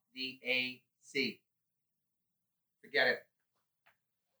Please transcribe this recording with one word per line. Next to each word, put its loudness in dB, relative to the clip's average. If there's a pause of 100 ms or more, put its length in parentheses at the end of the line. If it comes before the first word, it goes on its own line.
(140)
the -8
A -2 (220)
C. -2 (1400)
Forget 2
it. 2 (1200)